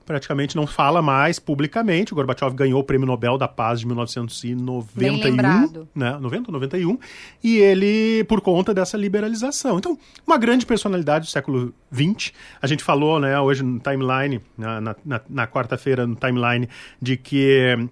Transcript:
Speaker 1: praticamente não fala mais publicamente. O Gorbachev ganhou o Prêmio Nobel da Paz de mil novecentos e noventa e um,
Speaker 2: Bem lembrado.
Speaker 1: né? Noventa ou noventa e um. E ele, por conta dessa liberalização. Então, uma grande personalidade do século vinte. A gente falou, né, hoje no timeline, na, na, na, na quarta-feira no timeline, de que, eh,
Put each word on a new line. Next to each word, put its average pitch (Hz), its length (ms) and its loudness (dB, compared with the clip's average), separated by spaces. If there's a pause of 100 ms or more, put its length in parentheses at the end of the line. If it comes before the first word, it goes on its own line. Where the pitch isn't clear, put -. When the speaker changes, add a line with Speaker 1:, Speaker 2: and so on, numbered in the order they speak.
Speaker 1:
praticamente 143 520 -4
não 151 100 0
fala 151 340 2
mais 147 380 2
publicamente. 170 760 -2
O 175 40 -8
Gorbachev 131 400 -2
ganhou 135 240 2
o 135 40 -2
Prêmio 135 220 0
Nobel 123 320 0
da 131 80 0
Paz 117 320 -2
de 113 80 -6
mil 120 80 -4
novecentos 117 480 -6
e 120 100 -6
noventa 127 540 -4
e 139 40 2
um, 143 100 0
Speaker 2:
Bem 139 100 2
lembrado. 160 640 2
Speaker 1:
né? 135 240 -2
Noventa 151 320 -6
ou - 20 -8
noventa 135 240 -4
e 185 80 -2
um. 202 140 0 (420)
E 226 180 2
ele, 208 680 4
por 208 160 2
conta 190 340 2
dessa 190 220 -2
liberalização. 214 840 -2
Então, 339 180 -2 (300)
uma 330 100 4
grande 240 300 2
personalidade 170 600 0
do - 40 -10
século 127 420 -4 (160)
vinte. 151 460 -2 (260)
A - 60 -2
gente 147 160 -2
falou, 151 380 2
né, 139 180 0
hoje 139 240 2
no 127 160 -2
timeline, 131 640 -2 (180)
na, 113 220 -6
na, 110 240 -6
na, 131 160 -6 (100)
na 131 160 -4
quarta-feira 127 580 -2
no 117 120 -4
timeline, 123 520 0 (320)
de 127 160 -2
que, 135 440 2
eh, 123 320 2